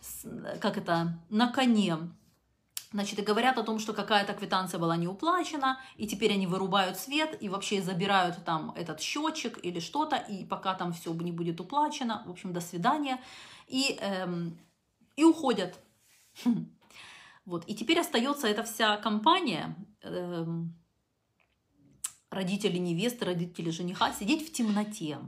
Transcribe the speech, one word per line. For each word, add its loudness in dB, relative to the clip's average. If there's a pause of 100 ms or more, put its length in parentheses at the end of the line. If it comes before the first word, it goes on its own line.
с-, -10
как 0
это, 0 (120)
на 4
коне. 4 (920)
Значит, -2
и 0
говорят 4
о 0
том, -2
что -4
какая-то 2
квитанция 0
была 4
не 2
уплачена, 2 (200)
и -4
теперь 4
они 2
вырубают 2
свет, -2
и -4
вообще 0
забирают 2
там -2
этот -6
счётчик -4
или -4
что-то, -2
и -6
пока -2
там -2
всё -6
не -4
будет -4
уплачено, 0
в -12
общем, -10
до -2
свидания, 0 (500)
и, 0
эм, -2 (580)
и 4
уходят. 4 (580)
<laughs> 0 (680)
Вот, -6
и -4
теперь 2
остаётся 0
эта 0
вся 2
компания, 2 (280)
эм, -4 (1600)
родители 0
невесты, 0
родители -2
жениха, -2
сидеть 0
в -18
темноте. -2